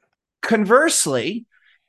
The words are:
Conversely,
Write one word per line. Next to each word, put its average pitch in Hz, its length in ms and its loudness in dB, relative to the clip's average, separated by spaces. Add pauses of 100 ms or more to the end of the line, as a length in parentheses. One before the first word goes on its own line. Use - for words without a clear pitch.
(420)
Conversely, 214 1080 0 (420)